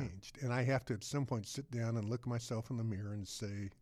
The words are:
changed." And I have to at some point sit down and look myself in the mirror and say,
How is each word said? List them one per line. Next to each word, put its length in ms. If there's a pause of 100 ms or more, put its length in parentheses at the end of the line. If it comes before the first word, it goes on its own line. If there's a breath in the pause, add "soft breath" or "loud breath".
changed." 380
And 100
I 100
have 240
to 80
at 80
some 240
point 220
sit 240
down 240
and 120
look 160
myself 460
in 60
the 80
mirror 300
and 120
say, 440 (120)